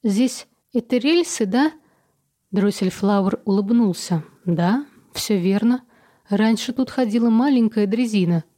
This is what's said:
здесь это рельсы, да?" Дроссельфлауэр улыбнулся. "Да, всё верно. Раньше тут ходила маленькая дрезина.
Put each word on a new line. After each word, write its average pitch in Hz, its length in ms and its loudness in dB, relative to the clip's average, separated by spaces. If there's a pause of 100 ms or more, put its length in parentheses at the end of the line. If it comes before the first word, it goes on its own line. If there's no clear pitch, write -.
здесь 226 440 0 (260)
это 247 260 -2
рельсы, 302 480 0
да?" 262 260 2 (800)
Дроссельфлауэр 202 920 0
улыбнулся. 196 760 0 (220)
"Да, 180 420 0 (260)
всё - 240 -4
верно. 208 460 0 (460)
Раньше 220 440 0
тут 254 160 -2
ходила 233 400 0
маленькая 226 600 2
дрезина. 196 560 0 (120)